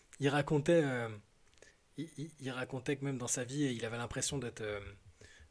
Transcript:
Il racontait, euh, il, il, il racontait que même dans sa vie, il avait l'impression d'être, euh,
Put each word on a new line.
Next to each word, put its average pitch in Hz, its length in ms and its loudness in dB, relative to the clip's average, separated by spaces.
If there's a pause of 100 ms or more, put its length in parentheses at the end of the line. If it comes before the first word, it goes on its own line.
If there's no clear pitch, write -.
(200)
Il 139 100 4
racontait, 147 540 6
euh, 123 260 0 (880)
il, 165 200 -6
il, - 220 -8
il 131 120 -8
racontait 127 440 -2
que 135 100 -6
même 135 120 -2
dans 120 100 -4
sa 127 160 0
vie, 131 320 0
il 113 100 -6
avait 113 120 -4
l'impression 123 400 -2
d'être, 120 240 -6
euh, 104 180 -4 (720)